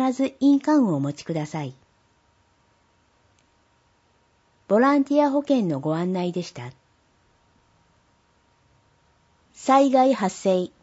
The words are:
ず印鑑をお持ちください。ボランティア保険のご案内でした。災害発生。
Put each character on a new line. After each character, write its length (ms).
ず 280
印 200
鑑 300
を 40
お 60
持 140
ち 100
く 100
だ 140
さ 160
い。 100
ボ 100
ラ 180
ン 100
テ 100
ィ 100
ア 60
保 100
険 220
の 160
ご 160
案 180
内 180
で 120
し 80
た。 200
災 340
害 240
発 240
生。 320